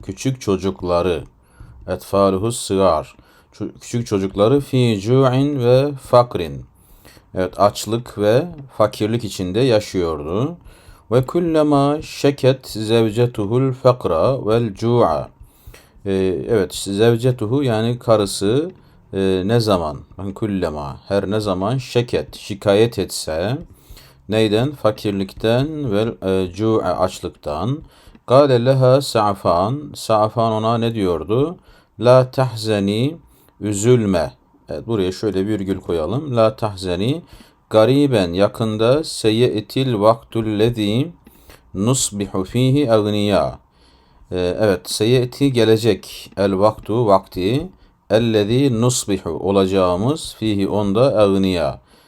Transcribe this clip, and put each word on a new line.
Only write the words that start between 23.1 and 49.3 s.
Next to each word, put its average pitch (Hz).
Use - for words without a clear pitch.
neyden? 110
Fakirlikten 113
ve, 110
e, 95
cu'a, 101
açlıktan. 90
Kâle 127
leha 131
Sa'fan, 104
Sa'fan 110
ona 113
ne 113
diyordu? 104
La 127
tahzeni, 110
üzülme. 101
Evet, 73
buraya 98
şöyle 95
bir -
virgül 98
koyalım. 107
La 110
tahzeni, 101
gariben, 117
yakında, 110
seye'til 117
vaktullezî 110
nusbihu 101
fihi 131
agniya. 104
Ee, 90
evet, 101
seyeti 123
gelecek, 110
el 98
vaktu, 110
vakti, 101
ellezî 113
nusbihu, 107